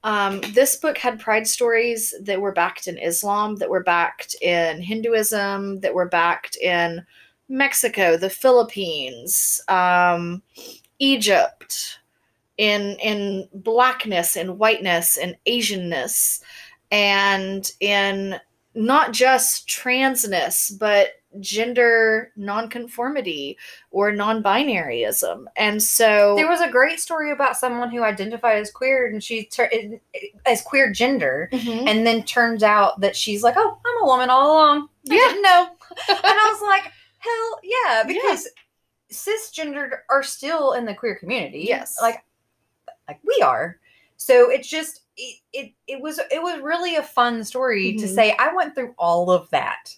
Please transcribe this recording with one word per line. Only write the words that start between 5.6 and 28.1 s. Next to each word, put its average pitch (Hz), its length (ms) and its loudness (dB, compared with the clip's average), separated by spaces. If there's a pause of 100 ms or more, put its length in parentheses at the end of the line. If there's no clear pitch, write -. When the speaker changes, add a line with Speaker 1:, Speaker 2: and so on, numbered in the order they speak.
Speaker 1:
that - 120 -2
were 175 140 -2
backed 170 500 -2
in 170 480 -2 (440)
Mexico, 233 680 0
the 185 140 -2
Philippines, 180 1400 0
um, 180 760 2 (580)
Egypt, - 1000 0 (580)
in, 208 440 0
in 202 520 -4
blackness 226 840 0
and 180 220 -8
whiteness 196 580 0
and 175 180 -6 (120)
Asianness, 202 960 -2 (500)
and 196 760 0 (100)
in 196 600 -2 (360)
not 240 360 2
just 254 560 2
transness, 220 1120 -2
but 208 320 4 (300)
gender 226 960 2
nonconformity 220 1200 -6 (340)
or 202 200 0
non-binaryism. 196 1300 -2 (100)
And 214 260 0
so 208 540 4
Speaker 2:
There 311 140 2
was 339 120 2
a 330 80 0
great 294 300 2
story 302 320 -4
about 277 260 -2
someone 240 340 -4
who 240 120 -4
identified 214 540 0